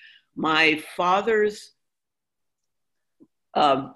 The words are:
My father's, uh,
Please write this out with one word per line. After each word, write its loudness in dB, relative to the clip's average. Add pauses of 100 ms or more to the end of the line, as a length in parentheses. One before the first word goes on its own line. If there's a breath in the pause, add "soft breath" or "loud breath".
(360 loud breath)
My 0 (140)
father's, 0 (1800)
uh, 0